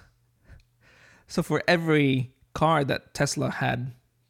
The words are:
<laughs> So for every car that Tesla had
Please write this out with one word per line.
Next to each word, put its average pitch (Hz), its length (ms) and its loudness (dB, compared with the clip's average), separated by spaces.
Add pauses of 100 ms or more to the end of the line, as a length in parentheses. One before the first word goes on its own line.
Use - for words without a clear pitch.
<laughs> - 40 -20 (1200)
So - 140 -2
for 151 240 -2
every 147 640 2 (240)
car 156 300 2
that - 280 -6
Tesla 135 380 -2
had 123 440 -4 (360)